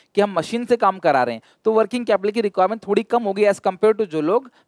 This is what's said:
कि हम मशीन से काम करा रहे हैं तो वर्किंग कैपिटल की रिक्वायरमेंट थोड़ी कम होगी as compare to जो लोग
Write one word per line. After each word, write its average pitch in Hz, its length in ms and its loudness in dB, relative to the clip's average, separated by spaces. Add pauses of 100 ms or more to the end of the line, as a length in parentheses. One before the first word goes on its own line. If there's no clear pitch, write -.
(160)
कि 202 60 2
हम 202 120 0
मशीन 220 320 -4
से 240 120 0
काम 190 220 0
करा 139 240 2
रहे 120 120 -2
हैं 110 60 -16 (240)
तो 220 80 2
वर्किंग 220 320 0
कैपिटल 202 260 0
की 226 100 0
रिक्वायरमेंट 202 460 -2
थोड़ी 208 180 0
कम 240 180 -2
होगी 202 220 0
as 202 160 2
compare 208 380 0
to 214 60 -2
जो 156 160 -4
लोग 233 300 -2 (160)